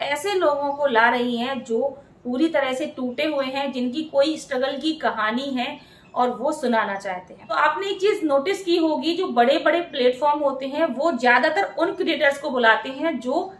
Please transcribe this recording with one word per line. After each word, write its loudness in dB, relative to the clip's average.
ऐसे -2
लोगों 0
को 0
ला 6
रही -2
हैं -4
जो -2
पूरी 0
तरह 0
से -4
टूटे -4
हुए -2
हैं, -4
जिनकी -4
कोई 2
struggle -4
की -2
कहानी -2
है -4
और 2
वो -2
सुनाना 0
चाहते -8
हैं। -20
तो -4
आपने 2
एक -4
चीज 2
notice 0
की 2
होगी, 0
जो -2
बड़े-बड़े 4
platform 2
होते -2
हैं 0
वो 0
ज्यादातर 2
उन 0
creators 0
को -6
बुलाते 2
हैं -4
जो -4